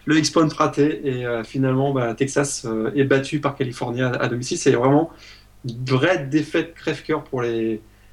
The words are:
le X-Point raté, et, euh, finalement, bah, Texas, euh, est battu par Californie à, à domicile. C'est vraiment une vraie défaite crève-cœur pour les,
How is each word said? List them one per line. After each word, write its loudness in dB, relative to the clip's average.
le 4
X-Point 4
raté, 0
et, -2
euh, -2
finalement, 0
bah, 0
Texas, -2
euh, -2
est 4
battu 0
par -2
Californie -4
à, 2
à -2
domicile. -4
C'est 4
vraiment 4
une -8
vraie 2
défaite -2
crève-cœur -4
pour -6
les, -2